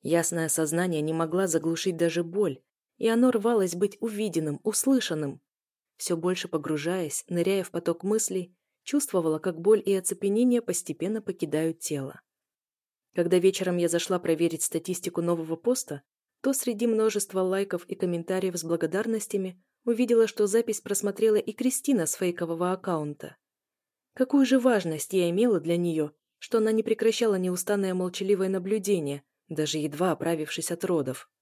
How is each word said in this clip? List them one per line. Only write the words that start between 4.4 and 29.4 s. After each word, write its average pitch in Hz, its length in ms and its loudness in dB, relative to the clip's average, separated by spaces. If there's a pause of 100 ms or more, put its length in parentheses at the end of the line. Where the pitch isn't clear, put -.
услышанным. 196 760 0 (560)
Все - 200 -4
больше 180 320 -4
погружаясь, 156 800 -4
ныряя 185 340 0
в - 80 -8
поток 170 320 -4
мыслей, 190 540 -2 (260)
чувствовала, 165 560 0
как 165 220 -4
боль 202 240 6
и 196 100 2
оцепенение 214 680 0
постепенно 185 580 -4
покидают 160 600 -2
тело. 135 400 -6 (920)
Когда 175 240 4
вечером 185 380 4
я 175 120 2
зашла 170 300 0
проверить 170 440 0
статистику 170 580 -4
нового 165 360 -2
поста, 170 460 -2 (380)
то 269 120 2
среди 240 340 -2
множества 214 540 0
лайков 190 460 -2
и 185 80 -8
комментариев 180 640 -2
с 160 80 -6
благодарностями 185 1000 -2 (220)
увидела, 226 420 4
что 208 200 0
запись 220 340 0
просмотрела 202 560 2
и 208 160 0
Кристина 247 540 0
с - 80 -2
фейкового 175 580 -2
аккаунта. 151 640 -4 (800)
Какую 262 320 4
же 262 120 4
важность 190 540 2
я 180 180 4
имела 202 300 4
для 165 160 0
нее, 160 360 0 (260)
что - 200 -2
она 220 140 2
не 220 100 2
прекращала 220 540 2
неустанное 185 580 -2
молчаливое 185 540 0
наблюдение, 185 760 -2 (260)